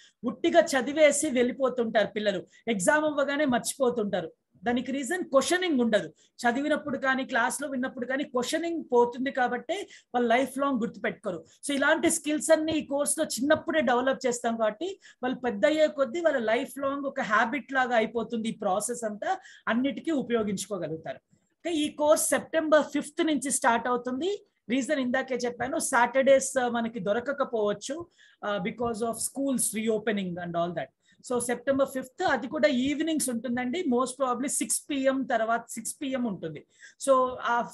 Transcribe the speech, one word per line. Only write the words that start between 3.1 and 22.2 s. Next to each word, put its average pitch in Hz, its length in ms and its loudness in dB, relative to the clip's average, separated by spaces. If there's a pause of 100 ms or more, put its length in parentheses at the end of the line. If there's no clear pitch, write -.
మర్చిపోతుంటారు. 226 840 0 (320)
దానికి 240 280 -2
రీజన్ 285 320 -4
క్వశ్చనింగ్ 294 560 2
ఉండదు, 208 280 2 (340)
చదివినప్పుడు 285 560 0
కానీ 262 260 0
క్లాస్ 254 380 -2
లో 294 60 -4
విన్నప్పుడు 262 380 -6
కానీ 269 180 -2
క్వశ్చనింగ్ 320 680 -2
పోతుంది 247 400 2
కాబట్టే 254 560 -2 (260)
వాళ్ళు 240 160 2
లైఫ్ 262 280 2
లాంగ్ 277 220 0
గుర్తుపెట్టుకోరు. 208 640 -6 (220)
So 285 60 -2
ఇలాంటి 302 360 4
స్కిల్స్ 302 420 0
అన్ని 311 220 4
ఈ 302 120 0
కోర్స్ 285 340 0
లో 311 60 0
చిన్నప్పుడే 302 560 0
డెవలప్ 254 460 2
చేస్తాం 233 300 -2
కాబట్టి 226 420 -2 (240)
వాళ్ళు 254 160 -4
పెద్ద 240 260 0
అయ్యే 311 220 4
కొద్దీ 277 340 -2
వాళ్ళ 302 160 2
లైఫ్ 247 420 -2
లాంగ్ 277 260 -4
ఒక 269 160 -4
హ్యాబిట్ 226 520 0
లాగా 247 220 2
అయిపోతుంది 226 540 0
ఈ - 20 -2
ప్రాసెస్ 208 520 -2
అంతా, 254 340 -4 (300)
అన్నిటికీ 247 440 0
ఉపయోగించుకోగలుగుతారు. 202 1080 -4 (160)
ఓకే, - 360 -10
ఈ 302 180 0
కోర్స్ 302 380 4